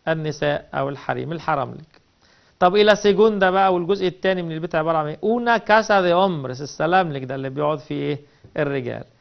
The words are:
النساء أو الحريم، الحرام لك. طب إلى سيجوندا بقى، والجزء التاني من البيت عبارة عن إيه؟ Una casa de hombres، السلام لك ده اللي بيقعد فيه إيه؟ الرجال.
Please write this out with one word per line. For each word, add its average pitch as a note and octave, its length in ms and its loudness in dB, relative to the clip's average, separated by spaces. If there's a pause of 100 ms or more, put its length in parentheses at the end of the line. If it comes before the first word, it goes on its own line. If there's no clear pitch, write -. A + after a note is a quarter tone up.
النساء D3+ 640 -2
أو C#3 140 -2
الحريم، C3+ 440 -6
الحرام D3 380 -4
لك. C#3 300 -20 (580)
طب F3+ 180 4
إلى G#3 200 6
سيجوندا G3+ 540 4
بقى، F#3+ 240 4
والجزء F3+ 320 -2
التاني F#3 360 -2
من E3 100 -8
البيت D#3+ 220 -6
عبارة D#3+ 240 0
عن D3+ 80 -2
إيه؟ D3+ 140 -8
Una A#3 400 0
casa G#3+ 420 4
de F3+ 120 2
hombres، D3+ 460 0
السلام D#3+ 520 0
لك C3+ 120 -6
ده C3 100 -8
اللي C3+ 160 -6
بيقعد D3 280 -2
فيه - 160 -10
إيه؟ C#3+ 260 -4 (360)
الرجال. C3+ 480 -4 (160)